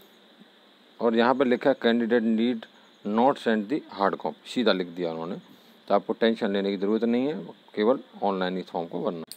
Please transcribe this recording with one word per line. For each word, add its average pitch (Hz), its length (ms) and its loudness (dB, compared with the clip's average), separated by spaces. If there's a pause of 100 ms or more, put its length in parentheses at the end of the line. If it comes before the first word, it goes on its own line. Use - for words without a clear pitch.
(1000)
और 113 160 2
यहाँ 120 180 4
पे 135 100 2
लिखा 127 260 2
है, 131 60 2
"Candidate 117 540 2
need 113 360 0 (380)
not 113 400 2
send 107 240 0
the 147 120 -2 (140)
hard 92 220 2
copy." - 300 -10
सीधा 107 260 2
लिख 92 160 0
दिया 85 220 -4
उन्होंने, 82 260 -8 (520)
तो 98 60 4
आपको 190 180 0
टेंशन 113 400 0
लेने 98 180 0
की 101 60 -2
ज़रूरत 104 280 0
नहीं 120 220 0
है, 156 80 -4 (400)
केवल 113 240 2 (240)
ऑनलाइन 92 360 -2
इस 90 80 -8
फॉर्म 85 200 -6
को 85 160 -8
भरना। 85 220 -6 (120)